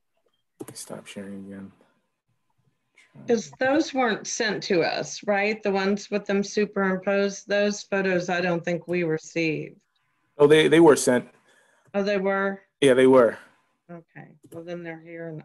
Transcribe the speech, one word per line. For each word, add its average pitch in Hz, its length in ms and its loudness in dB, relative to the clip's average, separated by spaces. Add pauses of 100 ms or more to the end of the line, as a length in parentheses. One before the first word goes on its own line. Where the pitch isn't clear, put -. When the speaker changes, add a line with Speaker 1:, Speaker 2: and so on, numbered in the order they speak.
(760)
Speaker 1:
Stop - 320 -16
sharing 98 400 -14
again. 98 260 -16 (1500)
Speaker 2:
'Cause 233 320 -2
those 277 340 0
weren't 240 360 -2
sent 202 360 -4
to 175 180 2
us, - 440 -6
right? 208 380 -2
The 202 80 -2
ones 196 400 -2
with 208 140 -4
them 202 180 -2
superimposed, 196 1040 -2
those 202 340 -2
photos 185 460 -2
I 175 120 -2
don't 175 240 -2
think 175 220 -6
we 180 160 -4
received. 156 760 -6 (580)
Speaker 1:
Oh, 147 80 8
they, 156 220 6
they 151 100 6
were 165 160 10
sent. 127 340 0 (640)
Speaker 2:
Oh, 202 120 -2
they 202 140 -2
were? 196 440 -4 (180)
Speaker 1:
Yeah, 135 140 6
they 131 140 6
were. 127 280 6 (540)
Speaker 2:
Okay. 165 380 -20 (240)
Well, 165 100 -14
then 175 220 -14
they're 165 160 -14
here 165 280 -14
and 156 160 -14